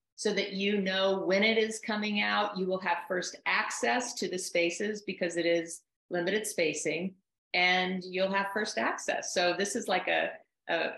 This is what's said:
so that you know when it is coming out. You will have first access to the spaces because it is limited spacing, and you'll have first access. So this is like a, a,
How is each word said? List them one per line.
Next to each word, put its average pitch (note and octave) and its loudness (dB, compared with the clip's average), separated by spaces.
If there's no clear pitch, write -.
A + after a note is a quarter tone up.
so G#3 0
that G3 -2
you G3+ 0
know F#3+ 2
when F#3+ 4
it A3 4
is A3 0
coming G#3 -2
out. G#3 0
You F#3 0
will F#3 0
have F3 0
first F3+ -2
access A#3 0
to F#3 -2
the F#3 -4
spaces F#3 0
because F3+ -4
it E3+ 0
is E3+ 0
limited F#3+ 0
spacing, D#3+ -2
and F#3 2
you'll F#3 0
have G3 0
first A3 -2
access. - -2
So F3 2
this G3+ -2
is A3 -4
like F#3 0
a, D#3+ 2
a, E3 2